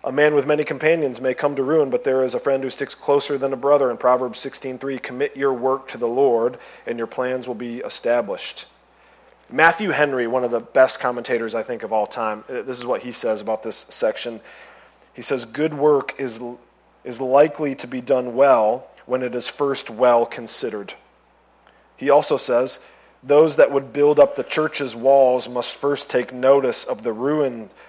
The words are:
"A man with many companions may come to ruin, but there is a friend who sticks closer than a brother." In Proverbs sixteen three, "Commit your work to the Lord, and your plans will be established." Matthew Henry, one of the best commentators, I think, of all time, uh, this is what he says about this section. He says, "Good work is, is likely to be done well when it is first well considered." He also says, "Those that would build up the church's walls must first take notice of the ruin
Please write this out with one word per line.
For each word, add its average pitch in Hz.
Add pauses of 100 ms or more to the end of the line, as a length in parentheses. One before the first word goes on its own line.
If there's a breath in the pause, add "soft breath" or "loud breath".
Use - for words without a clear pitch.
"A 135
man 147
with 139
many 151
companions 147
may 127
come 143
to 135
ruin, 143
but 123
there 131
is 123
a 120
friend 135
who 131
sticks -
closer 143
than 135
a 135
brother." 139
In 117
Proverbs 123
sixteen 131
three, 135
"Commit 131
your 135
work 131
to 123
the 117
Lord, 123 (280 loud breath)
and 117
your 113
plans 127
will 123
be 120
established." 113 (800 soft breath)
Matthew 165
Henry, 135
one 123
of 120
the 113
best 131
commentators, 120
I 113
think, 113
of 104
all 107
time, 107
uh, 123
this 123
is 123
what 117
he 123
says 110
about 110
this -
section. 113 (720 loud breath)
He -
says, 123
"Good 151
work 147
is, 117 (640)
is 123
likely 143
to 131
be 127
done 123
well 123 (160)
when 127
it 120
is 120
first 139
well 120
considered." 110 (1040 soft breath)
He 135
also 147
says, 127 (420 soft breath)
"Those 147
that 143
would 135
build 147
up 139
the 127
church's 147
walls 127
must 123
first 143
take 123
notice 131
of 113
the 117
ruin 123 (180 loud breath)